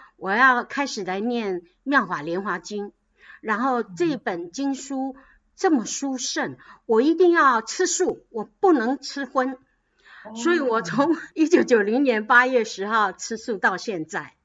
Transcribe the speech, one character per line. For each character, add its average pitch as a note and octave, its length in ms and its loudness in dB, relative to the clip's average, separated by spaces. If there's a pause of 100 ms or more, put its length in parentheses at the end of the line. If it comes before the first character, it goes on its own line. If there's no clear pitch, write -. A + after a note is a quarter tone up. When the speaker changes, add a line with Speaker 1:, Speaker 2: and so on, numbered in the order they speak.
(160)
Speaker 1:
我 F#3+ 160 -6
要 B3 320 4
开 C#4 240 -6
始 G#3+ 160 -8
来 F#3 160 -4
念 G#3+ 420 -4 (220)
《妙 C4+ 220 2
法 E3+ 140 -6
莲 E3+ 220 -4
华 F#3+ 160 -4
经》， G3+ 340 -10 (480)
然 G#3 200 -4
后 B3 240 0
这 B3+ 320 -2
本 F3+ 340 -6
经 C#4 240 -4
书 C4 400 -8 (400)
这 F#4+ 160 0
么 B3 140 2
殊 C4 340 -6
胜， A3+ 380 -6 (300)
我 A3 140 4
一 D#4 140 4
定 F4 160 6
要 C#4 320 4
吃 - 240 -4
素， - 440 -2
我 G#3+ 140 -8 (140)
不 F#4+ 140 4
能 B3+ 260 2
吃 - 260 -10
荤。 B3+ 280 -2
Speaker 2:
哦。 - 840 -20
Speaker 1:
所 C4+ 200 0
以 E4+ 40 2
我 A#3 220 0
从 A#3 340 0 (200)
一 D#4 120 2
九 D#4+ 160 6
九 A3+ 200 4
零 A3 200 2
年 A3 240 2
八 B3 200 6
月 B3+ 180 2
十 G3 220 -8
号 G#3 260 0
吃 - 240 -10
素 G#3+ 220 -6
到 A3 180 0
现 F3 300 -6
在。 D3+ 260 -10 (120)